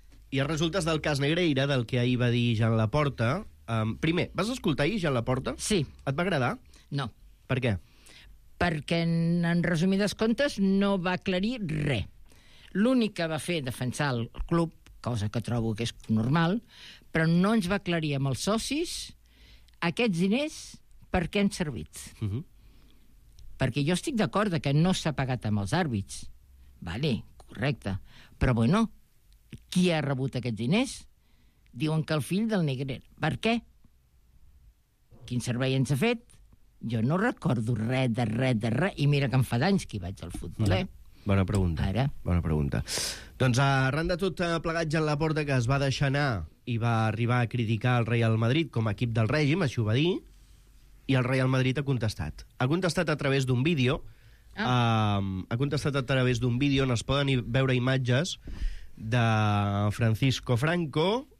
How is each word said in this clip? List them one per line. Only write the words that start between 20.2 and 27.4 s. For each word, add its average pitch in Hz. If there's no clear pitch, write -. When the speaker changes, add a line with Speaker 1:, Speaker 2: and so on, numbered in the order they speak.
Speaker 2:
per 170
què 208
han 202
servit. 139
Speaker 1:
Mhm. 110
Speaker 2:
Perquè 131
jo 170
estic 262
d'acord 208
de 165
que 139
no 175
s'ha 156
pagat 127
amb 107
els 98
àrbits. 139
Vale, 117
correcte. -